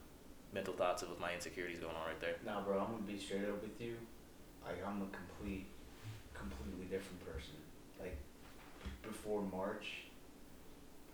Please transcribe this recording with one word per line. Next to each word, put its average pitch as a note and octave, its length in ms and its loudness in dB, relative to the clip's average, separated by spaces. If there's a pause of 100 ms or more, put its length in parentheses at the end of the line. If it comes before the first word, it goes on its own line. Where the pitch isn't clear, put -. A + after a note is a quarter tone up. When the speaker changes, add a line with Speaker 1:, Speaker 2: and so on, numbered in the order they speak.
(540)
Speaker 1:
mental F#2+ 220 4
thoughts F2+ 280 8
of E2+ 160 -2
my F2 160 4
insecurities F2 460 0
going E2 160 0
on D#2+ 100 2
right D#2+ 140 0
there. E2+ 160 4 (100)
Speaker 2:
Nah, G#2 140 4
bro, G2 180 6
I'm A2 140 4
gonna A2 100 0
be G2 160 0
straight G2 260 2
up G#2 160 4
with G#2+ 200 -2
you. A#2 160 0 (680)
Like, F2+ 220 0
I'm G2+ 160 2
a G2 40 2
complete, F#2+ 600 0 (680)
completely F#2+ 540 -2
different F#2+ 400 0
person. D#2+ 280 -4 (460)
Like, F#2 160 -2 (680)
b-, - 240 -4
before G#2 340 4
March, F#2+ 600 2 (1080)